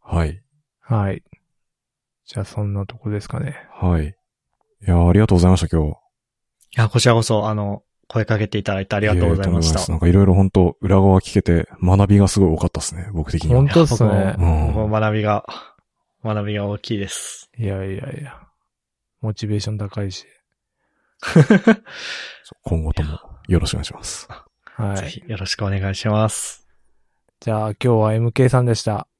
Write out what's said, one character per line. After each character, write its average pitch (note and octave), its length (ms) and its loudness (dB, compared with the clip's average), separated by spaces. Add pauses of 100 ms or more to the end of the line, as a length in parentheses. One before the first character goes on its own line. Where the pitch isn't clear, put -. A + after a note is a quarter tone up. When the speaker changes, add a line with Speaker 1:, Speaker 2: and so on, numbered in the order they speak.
Speaker 1:
は E2 220 -2
い。 - 180 -10 (380)
Speaker 2:
は G#2 300 -2
い。 - 120 -10 (1000)
じ - 140 -10
ゃ G2 40 -6
あ、 - 20 -6
そ - 180 -8
ん G2+ 120 -4
な G2 100 -6
と - 100 -18
こ - 140 -10
で G#2 120 -4
す - 60 -18
か - 120 -8
ね。 - 160 -8 (160)
Speaker 1:
は F2 280 0
い。 D2+ 60 -2
い D2 100 -12 (720)
や、 F2 160 4
あ F2 80 6
り G2 80 6
が G#2+ 60 6
と G2 80 2
う F2+ 40 6
ご - 20 6
ざ F2 80 6
い F#2 40 8
ま F#2 60 6
し E2 100 -2
た、 - 80 -4
今 D#2+ 80 2
日。 D2+ 100 -4
Speaker 3:
い - 20 -10 (800)
や、 A2+ 140 0
こ A#2 100 -2
ち - 80 2
ら A#2 80 6
こ A2+ 80 2
そ、 G#2+ 240 0
あ G#2+ 80 -4
の、 G2+ 260 -6 (260)
声 G#2+ 180 -2
か A2 120 0
け G#2 100 0
て G#2 120 -4
い G2 40 -6
た G2 120 -2
だ G2 60 -4
い F#2 40 -4
て G#2 100 -6
あ G2+ 40 0
り G#2+ 80 0
が G2+ 80 2
と F2 100 2
う E2+ 40 2
ご E2 60 2
ざ F#2+ 100 -2
い - 20 0
ま - 0 -
し - 20 -
た。 - 0 -
Speaker 1:
い - 40 0
え - 20 0
い - 20 0
え、 - 0 -
と - 0 -
ん - 0 -
で - 0 -
も - 20 0
な E2 80 0
い D#2 60 2
で F#2+ 60 0
す。 E2+ 100 -6
な E2 80 -2
ん - 20 -4
か E2+ 80 2
色 F#2 140 6
々 F#2+ 140 6
本 F#2+ 160 4
当、 F2+ 300 2
裏 G2 160 2
側 F#2+ 220 6
聞 - 140 -6
け G2 80 2
て、 E2+ 260 0 (140)
学 F#2+ 260 4
び G2+ 120 6
が G2 80 6
す - 120 0
ご F2+ 100 4
い - 20 -
多 D#2+ 60 0
か F2+ 100 -2
っ - 20 0
た E2 120 -8
っ - 20 -10
す - 100 -10
ね、 F2 180 -12
僕 D#2+ 200 -6
的 D#2+ 140 -2
に A#2+ 100 2
は。 C3 60 6
Speaker 2:
本 C#3+ 80 2
当 E3 160 4
っ - 20 0
す B2 160 0
ね。 F#2+ 340 0
Speaker 3:
僕 F2+ 40 -2
も、 D#2+ 180 2
Speaker 1:
う D#2 60 0
ん。 - 20 0
Speaker 3:
僕 G#2+ 200 -2
も G#2+ 120 0
学 G#2+ 160 0
び G#2+ 80 -2
が、 G#2 240 -2 (760)
学 G#2 220 -4
び G#2 80 -6
が G2+ 140 -4
大 G2+ 100 -6
き - 160 -8
い G#2 60 -4
で F#2+ 80 -6
す。 - 500 -14
Speaker 2:
い A2+ 80 -6
や G2 180 -6
い F#2+ 140 -8
や - 140 -12
い D3 120 -14
や。 - 160 -18 (840)
モ G#2+ 120 -6
チ G#2+ 140 -8
ベ G#2+ 80 -2
ー G2+ 40 -2
シ G#2+ 100 -6
ョ - 20 -6
ン G#2 80 -8
高 G#2 240 -8
い F#2+ 80 -6
し。 - 160 -18 (920)
Speaker 3:
<laughs> - 40 -16
Speaker 1:
そ - 160 4
う、 - 80 4 (1120)
今 E2 220 -2
後 D#2 100 -4
と - 80 -4
も。 D2+ 80 -4
Speaker 3:
い - 40 -8
や。 - 160 -16 (180)
Speaker 1:
よ E2+ 120 2
ろ - 60 0
し - 60 -4
く - 40 -6
お - 20 -4
願 F#2+ 60 -6
い - 20 -8
し - 80 -14
ま - 100 -20
す。 - 240 -14 (360)
Speaker 2:
は G2+ 300 -6
い。 G2 40 -4
Speaker 3:
ぜ F#2 100 -8
ひ - 200 -16
よ G#2+ 100 -8
ろ F#2 80 -8
し - 100 -6
く G#2 100 -6
お G2 40 -2
願 G2 220 -2
い F#2+ 40 -4
し - 120 -6
ま G#2+ 220 2
す。 - 380 -10 (720)
Speaker 2:
じ A2+ 120 -6
ゃ G#2+ 160 -4
あ、 - 40 -6
今 - 80 -8
日 B2+ 160 -2
は G#2+ 180 2
エ A2+ 60 0
ム A#2 120 0
ケ B2+ 140 2
ー A#2+ 40 4
さ B2+ 120 4
ん B2 40 0
で A2+ 100 2
し - 80 -10
た。 G#2+ 240 -4 (120)